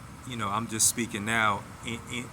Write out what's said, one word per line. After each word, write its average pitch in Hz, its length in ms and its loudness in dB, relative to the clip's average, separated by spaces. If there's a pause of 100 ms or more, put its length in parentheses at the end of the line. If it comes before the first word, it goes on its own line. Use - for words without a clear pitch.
(280)
you 127 80 -6
know, 110 120 0
I'm 104 200 2
just 107 200 4
speaking 110 360 0
now 107 360 4 (260)
in, 117 120 -4 (140)
in, 123 200 -4